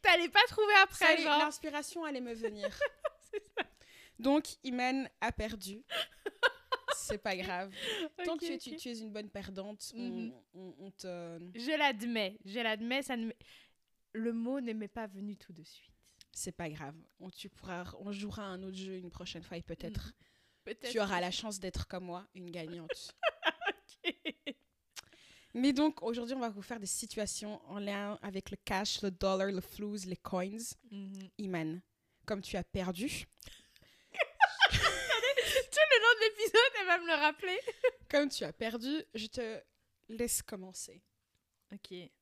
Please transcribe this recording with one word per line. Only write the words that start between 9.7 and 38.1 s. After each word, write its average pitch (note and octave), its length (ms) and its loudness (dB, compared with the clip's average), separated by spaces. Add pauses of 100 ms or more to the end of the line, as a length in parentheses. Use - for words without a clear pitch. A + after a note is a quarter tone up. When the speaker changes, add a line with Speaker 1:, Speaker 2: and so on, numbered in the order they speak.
Speaker 1:
Mhm. A#3 360 -6 (220)
Speaker 2:
on, F3 60 -16
on, F#3 160 -14 (100)
on G3 60 -14
te F3 480 -10 (160)
Speaker 1:
Je B3+ 220 -2
l'admets, A3+ 680 2
je G3+ 140 -6
l'admets, A#3 420 0
ça C4 160 -4
ne A3+ 100 -4
m'est, A3 100 -8 (760)
le A3+ 180 0
mot A#3 300 -2
ne A#3 120 -4
m'est G#3+ 140 -6
pas A3+ 200 -8
venu G3 300 -10
tout - 160 -20
de D#3+ 100 -18
suite. - 280 -20 (420)
Speaker 2:
C'est - 180 -8
pas E3+ 180 -8
grave. D3+ 260 -10 (240)
On, F#3+ 120 -12
tu - 180 -14
pourras, F3+ 340 -10 (160)
on G3+ 120 -8
jouera G3+ 320 -8
à - 20 -8
un F#3 180 -8
autre F#3+ 140 -10
jeu F#3+ 200 -8
une F3+ 120 -12
prochaine F3 340 -12
fois F3 140 -10
et E3+ 60 -10
peut-être - 440 -8
Speaker 1:
Mhm. A3+ 60 -14 (500)
Peut-être. A#3 280 -10
Speaker 2:
tu A3+ 80 0
auras G3 200 0
la F3+ 120 -2
chance G3+ 280 -6
d'être F#3 280 -6
comme F#3 180 -8
moi, F3+ 300 -10
une F3+ 160 -14
gagnante. E3 640 -10
Speaker 1:
<laughs> - 920 -2
Ok. E4+ 80 -2 (1400)
Speaker 2:
Mais C4 180 4
donc, D4+ 300 2
aujourd'hui, A#3 320 -4
on C4 40 -6
va A#3 100 -2
vous G3+ 120 -10
faire A#3 180 -8
des G3 60 -8
situations G#3 800 -6
en F#3+ 120 -8
lien G3+ 420 -4
avec F#3+ 300 -6
le G3+ 60 -8
cash, - 440 -2
le G3+ 100 0
dollar, F#3+ 400 0
le F#3 100 -2
flouze, G#3 440 -8
les F#3 120 -6
coins. F#3 300 -2 (440)
Speaker 1:
Mhm. G3 380 -10 (100)
Speaker 2:
Iman, F3+ 420 -2 (460)
comme G3+ 140 -4
tu - 160 -8
as F3 60 -4
perdu. F#3 600 -4 (840)
Speaker 1:
<laughs> - 600 4
Tout C5+ 1160 4
le B4 120 10
long A4+ 180 8
de G#4+ 100 6
l'épisode, A4 500 6
elle F#4+ 60 0
va F4+ 140 6
me E4+ 80 -4
le E4 60 4
rappeler. D#4 460 2 (240)
<laughs> - 260 2
Speaker 2:
Comme D4 200 4